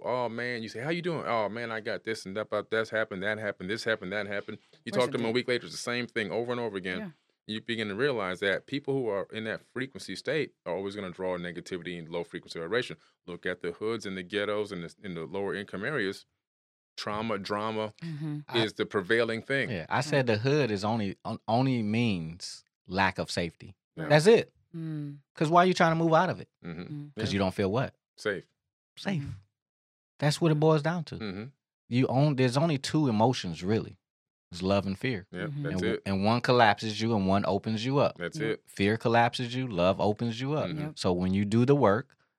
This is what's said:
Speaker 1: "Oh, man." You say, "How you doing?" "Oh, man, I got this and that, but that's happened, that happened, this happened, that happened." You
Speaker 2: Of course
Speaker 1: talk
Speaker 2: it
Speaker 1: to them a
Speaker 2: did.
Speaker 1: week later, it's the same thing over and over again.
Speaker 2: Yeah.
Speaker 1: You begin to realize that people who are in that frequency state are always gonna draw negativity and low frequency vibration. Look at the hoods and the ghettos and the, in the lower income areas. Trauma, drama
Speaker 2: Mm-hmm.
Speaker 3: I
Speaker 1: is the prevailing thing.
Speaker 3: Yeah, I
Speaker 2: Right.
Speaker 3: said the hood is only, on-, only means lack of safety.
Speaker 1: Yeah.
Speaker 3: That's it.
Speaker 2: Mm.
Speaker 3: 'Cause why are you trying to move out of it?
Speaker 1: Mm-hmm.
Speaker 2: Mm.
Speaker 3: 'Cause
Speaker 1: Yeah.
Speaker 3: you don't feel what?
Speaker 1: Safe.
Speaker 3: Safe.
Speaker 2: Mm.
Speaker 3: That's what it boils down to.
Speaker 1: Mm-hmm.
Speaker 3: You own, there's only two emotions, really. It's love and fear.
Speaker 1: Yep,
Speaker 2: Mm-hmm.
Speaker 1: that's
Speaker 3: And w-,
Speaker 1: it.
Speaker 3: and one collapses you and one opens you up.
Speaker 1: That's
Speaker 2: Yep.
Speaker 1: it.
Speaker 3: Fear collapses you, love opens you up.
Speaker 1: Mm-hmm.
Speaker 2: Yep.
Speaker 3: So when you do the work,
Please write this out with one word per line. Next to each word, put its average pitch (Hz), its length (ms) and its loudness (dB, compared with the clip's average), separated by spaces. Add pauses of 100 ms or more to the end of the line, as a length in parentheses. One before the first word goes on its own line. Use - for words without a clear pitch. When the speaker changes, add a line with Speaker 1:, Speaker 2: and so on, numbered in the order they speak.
Speaker 1:
"Oh, 120 240 0
man." 120 340 -6
You 110 60 -8
say, 110 120 -10
"How 139 100 -4
you 175 120 -2
doing?" 156 240 -4
"Oh, 107 220 0
man, 117 240 -6
I 110 80 -4
got 104 240 -6
this 110 220 -6
and 95 100 -6
that, 107 140 -4
but 104 200 -2
that's 113 200 0
happened, 107 320 -2
that 107 160 -2
happened, 101 320 -6
this 113 140 -4
happened, 104 280 -2
that 104 140 -4
happened." 101 320 -8 (260)
You 117 60 -8
Speaker 2:
Of - 20 -6
course 127 120 2
Speaker 1:
talk 120 40 0
Speaker 2:
it 143 40 -6
Speaker 1:
to 123 60 -4
them 117 80 -2
a - 40 0
Speaker 2:
did. 113 60 -2
Speaker 1:
week 127 120 0
later, 123 180 0
it's 85 80 -14
the - 60 -10
same 120 260 -4
thing 107 240 -4
over 120 220 -2
and 120 80 -4
over 110 160 -4
again. 92 220 -4
Speaker 2:
Yeah. 107 120 -8 (400)
Speaker 1:
You 107 120 -6
begin 110 260 -4
to 101 60 -4
realize 104 460 -2
that 98 260 0
people 139 260 -4
who 135 160 -2
are 98 240 -2
in 110 120 -6
that 104 180 -6 (100)
frequency 123 420 -8
state 135 380 -4 (140)
are 87 100 -2
always 98 180 -4
gonna 98 160 -6
draw 92 280 -4
negativity 87 600 -8
and 82 100 -12
low 85 140 -4
frequency 85 380 -10
vibration. 87 380 -4 (280)
Look 87 200 -10
at 90 160 -4
the 87 100 -4
hoods 107 340 -6
and 95 120 -6
the 92 40 -6
ghettos 101 480 -2
and 87 140 -8
the, 82 180 -14
in 98 120 -8
the 82 100 -6
lower 92 300 -4
income 95 280 -8
areas. 110 440 -4 (680)
Trauma, 110 420 -4
drama 107 560 -4 (100)
Speaker 2:
Mm-hmm. 151 340 -6 (100)
Speaker 3:
I 127 160 0
Speaker 1:
is 101 100 -2
the 107 100 -2
prevailing 113 580 0
thing. 135 280 -2
Speaker 3:
Yeah, 90 180 -4
I - 80 0
Speaker 2:
Right. 131 80 2
Speaker 3:
said 139 220 2
the 113 120 4
hood 135 320 2
is 101 140 -2
only, 110 400 -2
on-, 107 220 -6
only 123 360 2
means 104 840 -2 (220)
lack 95 320 2
of 82 120 -4
safety. 87 460 -6 (200)
Speaker 1:
Yeah. 82 120 -6
Speaker 3:
That's 151 180 8
it. 220 260 6 (240)
Speaker 2:
Mm. 151 420 -8 (160)
Speaker 3:
'Cause 156 140 0
why 175 140 8
are 180 40 6
you 185 80 4
trying 165 180 6
to 165 120 2
move 165 80 6
out 170 160 6
of 107 120 -4
it? - 80 -14 (140)
Speaker 1:
Mm-hmm. 123 200 -10
Speaker 2:
Mm. 147 340 -12
Speaker 3:
'Cause 107 120 -2
Speaker 1:
Yeah. 87 60 -2
Speaker 3:
you 98 40 2
don't 95 160 2
feel 98 180 0
what? 131 220 -2 (220)
Speaker 1:
Safe. 98 280 -4 (540)
Speaker 3:
Safe. 185 240 -4
Speaker 2:
Mm. 139 120 -8 (840)
Speaker 3:
That's 147 220 2
what 165 120 4
it 151 80 4
boils 156 220 6
down 160 220 -2
to. - 120 -12
Speaker 1:
Mm-hmm. 101 280 -8 (440)
Speaker 3:
You 123 200 4
own, 139 280 4
there's 127 220 4
only 160 200 4
two 151 300 0
emotions, 107 560 2
really. 98 320 0 (540)
It's 87 120 -8
love 95 240 2
and 95 120 -4
fear. 120 320 -4
Speaker 1:
Yep, 92 200 -6
Speaker 2:
Mm-hmm. 143 120 -8
Speaker 1:
that's 82 120 -4
Speaker 3:
And 92 80 0
w-, 110 120 0
Speaker 1:
it. - 120 -6
Speaker 3:
and 98 180 0
one 117 160 4
collapses 110 600 4
you 113 140 2
and 95 140 2
one 98 180 4
opens 107 380 0
you 135 140 0
up. 120 200 2
Speaker 1:
That's 87 200 -6
Speaker 2:
Yep. 113 120 -2
Speaker 1:
it. - 160 -4
Speaker 3:
Fear 104 300 2
collapses 117 580 2
you, 127 140 -4
love 92 320 2
opens 110 400 0
you 139 140 -2
up. 123 140 -2
Speaker 1:
Mm-hmm. - 120 -6
Speaker 2:
Yep. 151 180 -8
Speaker 3:
So 95 140 2
when 92 220 2
you 101 100 2
do 110 220 4
the 143 100 8
work, 117 400 2 (220)